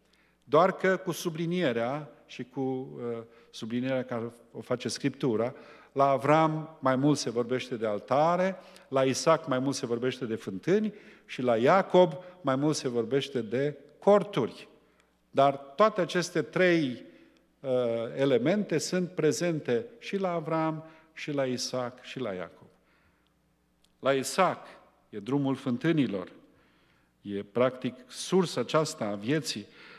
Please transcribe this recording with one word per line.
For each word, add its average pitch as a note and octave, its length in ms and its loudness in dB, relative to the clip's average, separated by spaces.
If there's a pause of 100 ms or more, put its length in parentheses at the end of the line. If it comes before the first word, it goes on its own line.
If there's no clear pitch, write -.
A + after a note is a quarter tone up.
(440)
doar E3 280 6
că F#3 240 0
cu F3+ 140 -6
sublinierea D#3 1000 -2 (160)
și - 180 -12
cu, - 160 -10
uh, C3 640 -6 (280)
sublinierea B2 540 -2
care A#2 280 -6 (200)
o - 80 -12
face B2 280 -4
Scriptura. B2 640 -2 (380)
La C3+ 160 4
Avram D#3 720 2
mai C3 160 2
mult C#3 220 2
se - 120 -4
vorbește A#2+ 460 -4
de A2 100 -4
altare, D#3+ 720 0 (320)
la C3+ 160 2
Isaac D3+ 420 2
mai C3 120 0
mult C3 160 0
se B2+ 120 -6
vorbește A#2+ 380 -2
de A2+ 100 -4
fântâni F#3 600 -2 (320)
și - 160 -8
la A#2+ 140 4
Iacob F3+ 560 6 (280)
mai C3 160 0
mult D3 200 2
se - 120 -4
vorbește A#2+ 520 -2
de B2+ 360 -4 (220)
corturi. G3 680 2 (640)
Dar C#3 260 4
toate G#3+ 440 2
aceste E3+ 420 0
trei, E3+ 640 2 (560)
uh, C3+ 100 -6 (460)
elemente C#3 640 2
sunt F3+ 320 -2
prezente D3+ 760 0 (120)
și - 180 -6
la F#3+ 160 -2
Avram, D#3+ 520 -2 (280)
și - 200 -10
la C#3 120 0
Isaac, B2 580 -4
și - 160 -14
la A#2 140 -4
Iacob. F2+ 360 -12 (1300)
La C3 140 2
Isaac C#3 540 0 (420)
e G#2+ 100 -12
drumul C3+ 360 0
fântânilor, B2 800 0 (920)
e G2+ 200 -6
practic B2 520 -2 (120)
sursa - 540 0
aceasta D3 440 -2
a G#2 100 -4
vieții, A2+ 520 -4 (320)